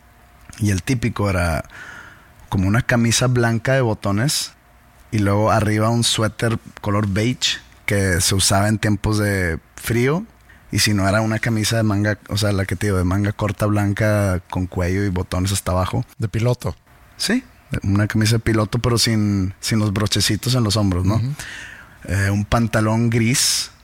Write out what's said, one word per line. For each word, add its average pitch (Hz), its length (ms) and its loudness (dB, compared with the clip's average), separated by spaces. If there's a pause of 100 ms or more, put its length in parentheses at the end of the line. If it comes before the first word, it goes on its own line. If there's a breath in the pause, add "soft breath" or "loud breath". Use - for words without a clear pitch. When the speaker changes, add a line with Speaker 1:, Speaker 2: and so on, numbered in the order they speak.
(600)
Speaker 1:
y 104 120 2
el 92 120 0
típico 113 460 -2
era 87 340 0 (880 loud breath)
como 95 180 0
una 110 140 2
camisa 117 460 2
blanca 117 460 0
de 135 80 2
botones 107 720 -2 (580)
y 110 80 0
luego 101 320 2
arriba 107 380 2
un 117 140 2
suéter 113 540 -2 (240)
color 104 260 0
beige 107 520 -2 (260)
que 98 360 2
se - 120 2
usaba 98 340 2
en 107 120 2
tiempos 107 400 0
de 95 400 0 (160)
frío, 135 500 -2 (460 loud breath)
y 101 80 0
si 107 160 2
no 95 120 2
era 104 140 2
una 110 180 0
camisa 113 380 0
de 113 60 2
manga, 104 340 2 (120)
o 98 80 -4
sea, 104 140 0
la 98 140 0
que - 100 -4
te 104 120 -2
digo, 98 100 2
de 90 60 2
manga 101 280 0
corta 107 360 -2
blanca 101 840 2
con 92 180 -4
cuello 92 380 -2
y 101 40 0
botones 92 420 -2
hasta 95 200 -2
abajo. 92 320 0 (160)
Speaker 2:
De 110 80 -4
piloto. 113 480 -2 (420)
Speaker 1:
Sí, 247 260 -2 (380)
una 101 260 2
camisa 110 280 2
de 113 40 2
piloto, 110 400 0
pero 120 200 2
sin, 104 600 2
sin 113 200 0
los 107 120 2
brochecitos 104 640 0
en 123 80 2
los 104 120 0
hombros, 92 300 2
¿no? 104 100 2
Speaker 2:
Ujú. 120 180 0 (720 loud breath)
Speaker 1:
Eh, 98 260 0
un 101 140 0
pantalón 113 640 2
gris 113 600 0 (120)